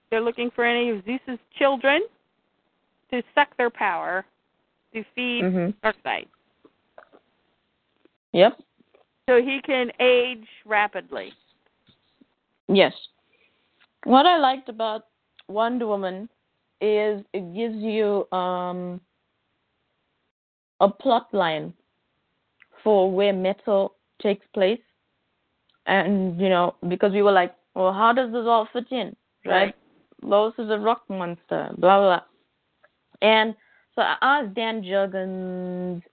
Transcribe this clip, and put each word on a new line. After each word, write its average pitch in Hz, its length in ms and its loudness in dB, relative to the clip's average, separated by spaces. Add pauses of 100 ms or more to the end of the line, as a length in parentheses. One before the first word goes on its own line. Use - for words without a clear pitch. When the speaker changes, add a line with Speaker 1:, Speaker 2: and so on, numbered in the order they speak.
(100)
Speaker 1:
they're 226 100 -2
looking 240 300 -4
for 240 140 -4
any 240 260 0
of 202 140 -6
Zeus's 247 340 -8 (200)
children 277 440 0 (1080)
to 247 120 -4 (120)
suck - 220 2
their 240 140 0
power 175 540 -4 (720)
to 220 100 -10 (100)
feed 240 300 -4
Speaker 2:
Mm-hmm. 185 420 -4
Speaker 1:
Darkseid. 120 400 -4 (2000)
Speaker 2:
Yep. 196 260 6 (680)
Speaker 1:
So 247 140 6
he 269 220 -6
can 254 260 -2 (100)
age 247 460 2 (180)
rapidly. 202 680 -4 (1400)
Speaker 2:
Yes. 180 240 4 (1120)
What 262 220 6
I 359 120 6
liked 269 300 0
about 220 380 -8 (420)
Wonder 233 380 -2
Woman 196 420 -4 (520)
is 214 420 0 (100)
it 175 220 -10
gives 226 220 -6
you, 208 560 -2
um, 180 680 -6 (1800)
a 196 80 6
plot 233 460 -2
line 165 400 -2 (1080)
for 196 280 4
where 196 240 2
Metal 196 600 -2 (280)
takes 196 320 -2
place. 214 260 0 (1080)
And, 190 540 0
you 190 80 2
know, 175 260 2 (140)
because 185 240 0
we 208 100 2
were 202 100 6
like, 180 220 2 (200)
"Well, 190 180 0
how 220 200 4
does 247 200 -2
this 233 140 -4
all 233 260 2
fit 240 180 -8
in?" 233 240 -6 (300)
Right? 185 100 0 (120)
Speaker 1:
Right. 202 80 -10 (480)
Speaker 2:
Lois 214 360 2
is 220 120 -6
a 214 80 0
rock 220 320 -2
monster, 175 580 -8 (100)
blah, 180 200 6
blah, 190 200 4
blah. - 40 -12 (1000)
And 220 340 4 (400)
so 233 80 -2
I - 200 0
asked 254 320 0
Dan 226 280 -6
Jurgens 185 1200 -6 (100)